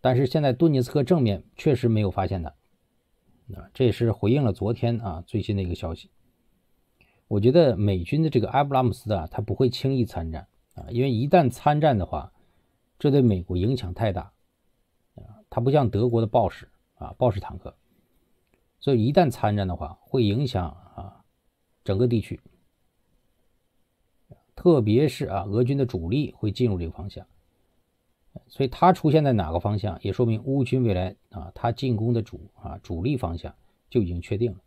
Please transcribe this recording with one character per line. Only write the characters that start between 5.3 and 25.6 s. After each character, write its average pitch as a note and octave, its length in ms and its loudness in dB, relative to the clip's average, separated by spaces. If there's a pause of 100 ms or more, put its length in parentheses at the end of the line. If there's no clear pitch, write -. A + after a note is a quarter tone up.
新 G#2+ 140 -4
的 G2 80 -2
一 - 20 -2
个 F2 80 -4
消 - 220 -8
息。 - 160 -20 (1160)
我 G#2+ 120 0
觉 A#2 120 4
得 C#3+ 240 6
美 G2 280 0
军 D3 180 -2
的 D#3 80 2
这 C3 100 2
个 G#2+ 100 -2
阿 C#3 140 0
布 C#3+ 80 -4
拉 C3 120 2
姆 A#2+ 80 2
斯 - 200 -8
啊， F2 140 -2
他 - 160 -8
不 G#2 140 -4
会 C3 120 2
轻 C3+ 280 -2
易 A#2+ 100 0
参 E2 260 -8
战 D#2 160 -12 (280)
啊， - 160 -16
因 A#2 100 -2
为 C3+ 80 0
一 A#2+ 180 0
旦 D3+ 220 4
参 D3 320 0
战 C#3+ 160 4
的 F2 80 0
话， - 260 -10 (680)
这 D3 100 2
对 C#3 100 4
美 G#2 220 4
国 F2+ 160 -4
影 G#2+ 180 0
响 F2 200 -8
太 A2 160 -2
大 F2 200 -8 (840)
啊， - 340 -20
它 - 100 -4
不 B2+ 120 0
像 C#3 180 4
德 A#2 180 0
国 A2+ 140 2
的 A2+ 60 0
豹 G#2+ 200 0
式 - 220 -12 (260)
啊， F#2 220 -14
豹 B2 140 2
式 F#2+ 80 -4
坦 - 180 -12
克， - 180 -18 (1040)
所 C#3 140 0
以 A2 100 2
一 B2+ 80 2
旦 D#3 200 4
参 G#2 240 -2
战 G2 120 -2
的 F2 80 -4
话， - 260 -12
会 C3 220 -2
影 A2 220 0
响 F2 220 -4
啊 - 580 -18 (580)
整 G2 140 -2
个 B2 100 2
地 A#2 140 0
区， - 180 -10 (2250)
特 E3 280 4
别 A2 260 4
是 - 180 -4
啊 G2 200 -4
俄 G#2 180 0